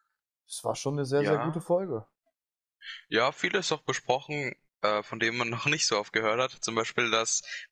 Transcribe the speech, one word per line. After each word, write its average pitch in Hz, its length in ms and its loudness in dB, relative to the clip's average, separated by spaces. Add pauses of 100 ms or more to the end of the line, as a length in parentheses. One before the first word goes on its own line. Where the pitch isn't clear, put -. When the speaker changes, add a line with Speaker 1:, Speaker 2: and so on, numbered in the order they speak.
(480)
Speaker 1:
Es - 140 -12
war 113 140 -2
schon 139 180 -4
eine 143 100 -2
sehr, 139 180 2
sehr 151 120 4
Speaker 2:
Ja. 123 100 2
Speaker 1:
gute 160 160 -2
Folge. 175 460 -2 (1000)
Speaker 2:
Ja, 123 240 2
vieles 180 400 -2
auch 156 100 -2
besprochen, 135 720 -2 (280)
äh, 107 200 2
von 113 160 -8
dem 113 180 2
man 117 140 0
noch 117 160 -4
nicht 151 200 2
so 107 120 2
oft 104 140 -4
gehört 110 280 2
hat. 131 100 0
Zum - 260 -6
Beispiel, 113 340 0
dass 113 320 2 (300)